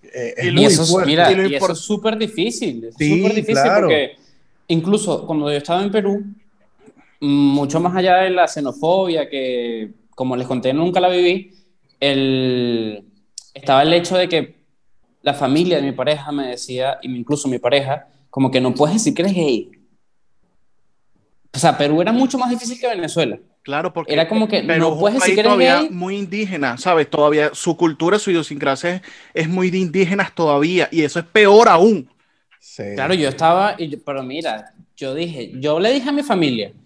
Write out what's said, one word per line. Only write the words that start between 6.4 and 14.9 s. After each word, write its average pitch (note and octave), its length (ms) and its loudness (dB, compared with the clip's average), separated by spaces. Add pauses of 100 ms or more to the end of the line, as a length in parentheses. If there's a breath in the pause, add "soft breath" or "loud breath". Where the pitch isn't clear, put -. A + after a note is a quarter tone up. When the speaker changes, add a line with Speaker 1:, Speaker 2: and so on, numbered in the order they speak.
Speaker 3:
mucho C#3+ 600 2
más F3+ 160 0
allá F#3 220 4
de F#3 120 2
la F3+ 160 2
xenofobia D#3 840 -2
que, A#2+ 600 -6 (240)
como B2+ 220 -4
les B2+ 100 -6
conté, B2+ 260 -2
nunca F3 280 0
la F3+ 80 2
viví, F3+ 440 0 (460 soft breath)
el... B2+ 1040 -2 (500)
estaba C#3 280 2
el D#3 120 4
hecho F3 220 0
de F3+ 120 2
que D#3+ 280 -2 (680)